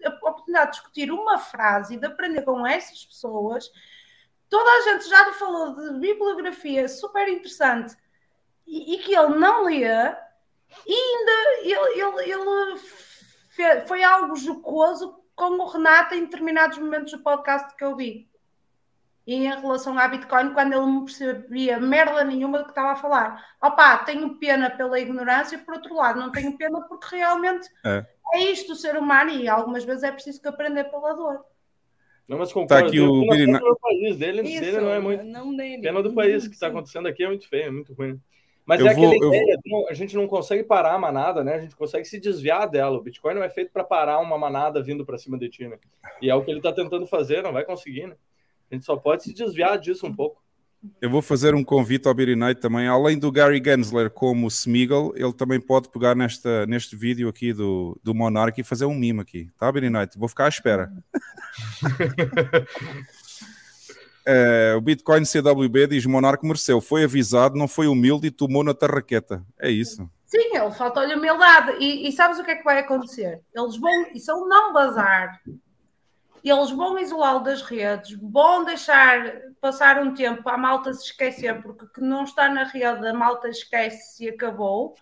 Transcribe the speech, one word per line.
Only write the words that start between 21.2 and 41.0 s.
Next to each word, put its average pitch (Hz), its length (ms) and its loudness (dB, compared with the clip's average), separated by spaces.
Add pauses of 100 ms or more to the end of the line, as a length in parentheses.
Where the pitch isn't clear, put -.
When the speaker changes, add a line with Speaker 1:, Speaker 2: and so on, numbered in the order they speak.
Speaker 1:
merda 294 440 2
nenhuma 269 360 -4
do 294 40 -6
que - 80 -18
estava 277 220 -2
a - 20 -6
falar. 262 500 -2 (160)
Opa, 285 380 6
tenho 302 360 -6
pena 269 340 0
pela 254 300 -4
ignorância, 254 600 -2
por - 140 -14
outro 330 220 -14
lado, 269 240 0
não 254 120 -8
tenho 277 260 -6
pena 320 300 -4
porque - 300 -14
realmente 359 520 -2 (160)
Speaker 2:
É. 101 200 -2 (300)
Speaker 1:
é 359 160 0
isto, 370 200 -8
o 311 40 -12
ser 311 200 -6
humano, 285 360 2
e 254 180 -6
algumas 233 340 -2
vezes 254 200 -6
é 269 100 -4
preciso - 280 -16
que 294 60 -12
aprender 285 380 -6
pela 294 280 -6
dor. 302 320 -8 (800)
Speaker 3:
Não, 135 120 -8
mas 175 160 -6
concordo, 156 300 6
Speaker 2:
Tá - 40 2
aqui 151 100 0
Speaker 3:
eu 147 80 6
Speaker 2:
o 135 140 6
Speaker 3:
tenho 123 100 4
pena 151 80 6
Speaker 2:
Birina- 135 220 2
Speaker 3:
pelo 240 200 2
país 202 380 -2
dele, 185 240 -4
Speaker 4:
Isso, 320 200 -6
Speaker 3:
dele 202 200 -2
não 202 100 0
é 208 80 0
muito. 202 260 -4
Speaker 4:
não 254 300 -10
dele. 262 260 -10
Speaker 3:
Pena 175 220 -2
do 220 100 -4
país, 208 300 2
Speaker 4:
Não, 208 80 -12
Speaker 3:
que - 80 -20
tá 175 80 -4
Speaker 4:
sim. 160 40 -8
Speaker 3:
acontecendo 165 360 -8
aqui 175 160 -6
é 185 40 -2
muito 196 200 -8
feio, 147 200 -4
é 135 40 -8
muito 139 220 -12
ruim. 131 260 -8 (460)
Mas 160 160 4
Speaker 2:
Eu 127 60 8
Speaker 3:
é 214 40 8
aquela 165 160 6
Speaker 2:
vou, 156 160 8
eu 147 60 6
Speaker 3:
ideia, 196 360 4
Speaker 2:
vou 208 160 -2
Speaker 3:
não, 180 80 -4
a 165 40 -8
gente 196 220 -10
não 202 120 0
consegue 202 360 -2
parar 185 300 2
a 185 60 0
manada, 160 420 -2